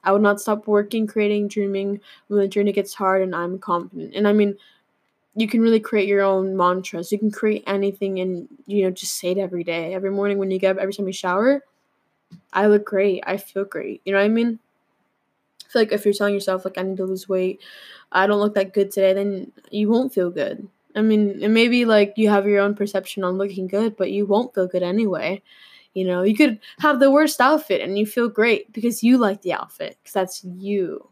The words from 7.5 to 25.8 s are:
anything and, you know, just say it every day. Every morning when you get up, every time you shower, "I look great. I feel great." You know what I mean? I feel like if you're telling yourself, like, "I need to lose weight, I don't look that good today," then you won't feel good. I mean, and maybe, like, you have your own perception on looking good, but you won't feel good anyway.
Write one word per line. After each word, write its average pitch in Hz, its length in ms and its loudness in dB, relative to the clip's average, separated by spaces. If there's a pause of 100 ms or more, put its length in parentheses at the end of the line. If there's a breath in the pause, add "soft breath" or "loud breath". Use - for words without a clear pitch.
anything 196 540 -2
and, 180 280 -6 (200)
you 202 160 0
know, 185 80 0
just - 240 -10
say 180 160 -4
it 185 80 -2
every 180 240 -6
day. 170 300 -4
Every 190 180 -4
morning 202 260 -2
when 196 140 -2
you 190 80 -2
get 190 160 2
up, - 20 -6
every 190 160 -4
time 202 140 -4
you 190 60 -6
shower, 220 500 0 (880)
"I 196 160 2
look 208 180 4
great. 196 400 -2
I 190 120 -4
feel 196 280 -8
great." - 400 -10
You 190 60 -6
know 196 80 2
what 202 60 4
I 214 40 2
mean? 226 300 0 (1040)
I - 40 -20
feel 233 120 0
like 220 100 0
if 208 140 -2
you're 208 80 4
telling 202 220 0
yourself, 190 300 -4
like, 190 120 -8
"I 185 60 -4
need 190 140 -6
to 190 80 -4
lose 190 220 -8
weight, 185 320 -2 (520 loud breath)
I 190 160 4
don't 208 120 2
look 208 140 0
that 190 200 -2
good 196 180 0
today," 190 220 2
then 196 380 -4 (200)
you 208 180 -2
won't 254 240 0
feel 180 160 0
good. 175 380 -6 (280)
I 214 60 0
mean, 214 420 2
and 214 120 2
maybe, 240 300 4
like, 208 320 4
you 214 120 4
have 202 160 4
your 202 140 4
own 202 160 0
perception 202 480 -6
on 185 160 -2
looking 190 260 -6
good, 214 320 -2
but 190 140 -2
you 202 160 -2
won't 214 260 0
feel 185 140 0
good 180 160 -2
anyway. 190 580 -2 (540 soft breath)